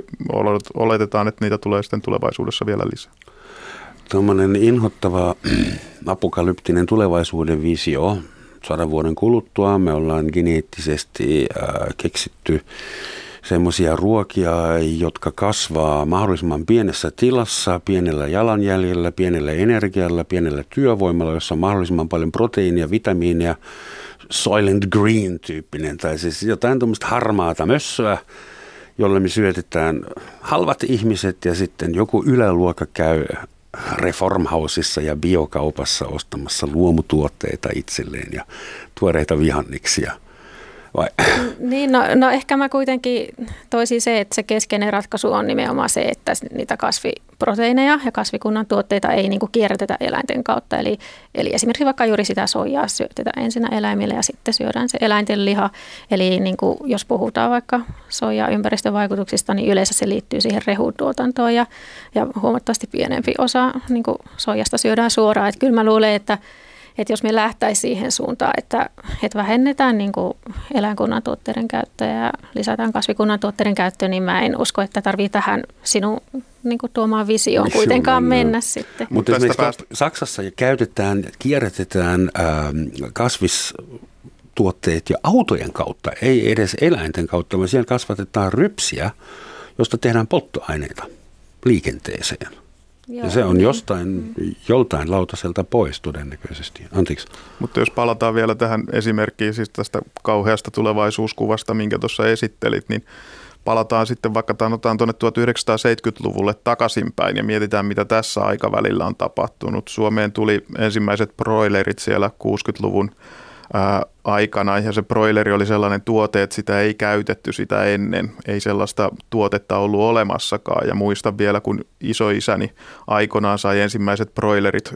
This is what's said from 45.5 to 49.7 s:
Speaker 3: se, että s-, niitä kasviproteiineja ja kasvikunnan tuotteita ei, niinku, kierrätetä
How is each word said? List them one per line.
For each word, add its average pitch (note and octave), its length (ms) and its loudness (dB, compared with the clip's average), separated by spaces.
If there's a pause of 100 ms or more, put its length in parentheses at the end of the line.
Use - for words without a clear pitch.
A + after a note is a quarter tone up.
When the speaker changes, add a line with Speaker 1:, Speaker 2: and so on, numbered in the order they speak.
Speaker 3:
se, - 120 0
että - 340 -2
s-, - 80 -6 (100)
niitä - 240 -4
kasviproteiineja B3 1300 0
ja A#3 80 -2
kasvikunnan G#3+ 540 -2
tuotteita G3+ 460 0
ei, G3 160 2
niinku, G3+ 240 -2
kierrätetä G3+ 480 2